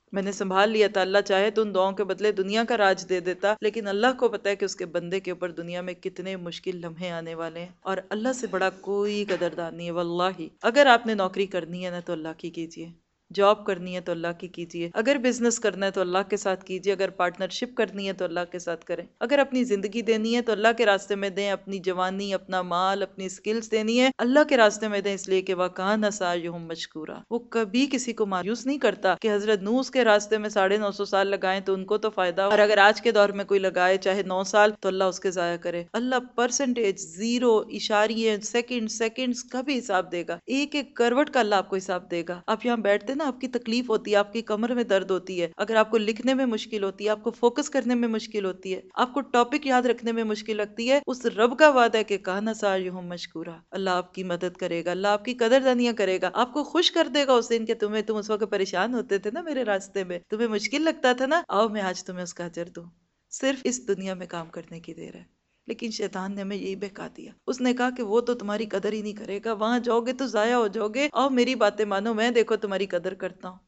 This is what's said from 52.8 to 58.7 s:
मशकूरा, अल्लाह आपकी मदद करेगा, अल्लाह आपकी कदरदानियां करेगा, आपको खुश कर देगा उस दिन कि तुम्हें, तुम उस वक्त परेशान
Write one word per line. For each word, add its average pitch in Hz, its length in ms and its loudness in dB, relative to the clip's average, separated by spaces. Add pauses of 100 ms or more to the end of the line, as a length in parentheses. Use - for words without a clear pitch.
मशकूरा, 170 420 -10 (180)
अल्लाह 190 240 0
आपकी 180 280 -6
मदद 180 320 -4
करेगा, 170 340 -4
अल्लाह 196 220 0
आपकी 208 240 -2
कदरदानियां 240 580 4
करेगा, 185 420 0
आपको 247 280 0
खुश 330 260 2
कर 320 200 2
देगा 269 240 4
उस 233 140 4
दिन 226 160 0
कि 220 120 -2
तुम्हें, 208 260 -2
तुम 214 140 -2
उस 208 140 -6
वक्त 214 180 0
परेशान 196 460 0